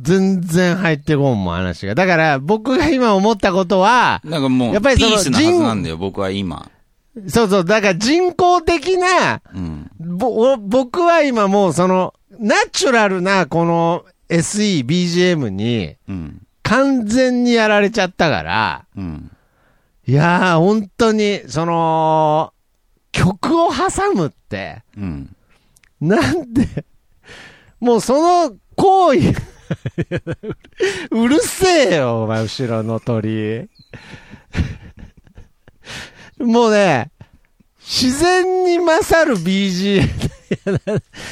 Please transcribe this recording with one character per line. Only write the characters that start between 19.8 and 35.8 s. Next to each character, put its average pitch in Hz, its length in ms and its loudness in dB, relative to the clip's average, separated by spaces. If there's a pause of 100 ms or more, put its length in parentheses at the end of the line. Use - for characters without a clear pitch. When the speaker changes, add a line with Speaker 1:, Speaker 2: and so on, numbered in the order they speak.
Speaker 1:
い 123 60 0
や 175 440 2
ー、 - 20 2
本 202 380 0
当 226 160 2
に、 208 340 -2
そ 151 180 -4
の、 160 880 0 (600)
曲 202 480 0
を 339 100 4
挟 370 440 -2
む 170 140 0
っ - 20 -6
て、 95 520 -12 (140)
Speaker 2:
う 101 40 -16
ん。 82 360 -8 (640)
Speaker 1:
な 233 320 2
ん 285 200 -6
で、 226 320 -2 (960)
も 233 160 2
う 202 40 0
そ 330 480 2
の 202 80 -12 (200)
行 370 380 4
為、 262 200 2 (300)
<laughs> - 1500 -8
う 233 180 0
る 294 120 2
せ 349 520 2
え 170 40 2
よ、 117 280 0
お - 20 -2
前、 110 160 -2
後 117 240 -6
ろ 113 160 -4
の 113 180 -4
鳥。 110 680 -4 (2750)